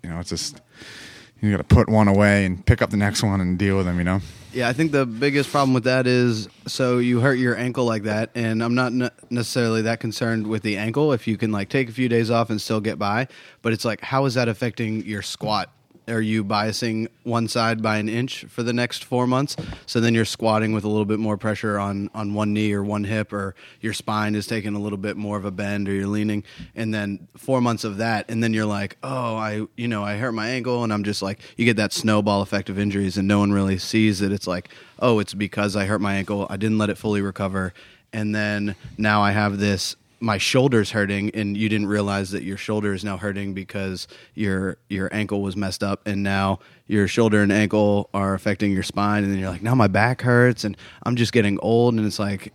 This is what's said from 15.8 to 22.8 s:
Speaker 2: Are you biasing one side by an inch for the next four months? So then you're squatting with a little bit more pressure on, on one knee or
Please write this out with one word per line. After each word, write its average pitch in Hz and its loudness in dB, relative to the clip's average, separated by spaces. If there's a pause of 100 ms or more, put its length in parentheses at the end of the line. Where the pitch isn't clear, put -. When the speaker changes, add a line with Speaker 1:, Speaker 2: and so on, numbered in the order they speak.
Speaker 2:
Are 113 0
you 110 0
biasing 110 -2 (140)
one 117 0
side 113 0
by 107 0
an 107 -2
inch 117 -4
for 117 -8
the 117 -2
next 120 -2
four 123 0
months? 131 0 (280)
So - 0
then 117 4
you're 113 4
squatting 110 0
with 104 -2
a - 0
little 107 2
bit 104 0
more 107 0
pressure 104 -2
on, 101 -2
on 104 -6
one 107 0
knee 107 0
or 101 -2